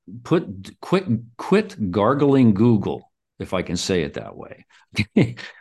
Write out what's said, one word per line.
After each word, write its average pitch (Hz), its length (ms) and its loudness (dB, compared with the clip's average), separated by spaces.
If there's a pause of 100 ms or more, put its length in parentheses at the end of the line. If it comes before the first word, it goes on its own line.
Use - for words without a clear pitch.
(240)
put, 98 560 -4
quit, - 260 -2 (320)
quit 190 540 -2
gargling 131 600 4
Google, 95 580 2 (280)
if 98 140 -10
I 92 80 -2
can 85 140 -6
say 87 280 0
it 71 100 -6
that 50 240 -12
way. - 280 -18 (500)
<laughs> 123 200 2 (260)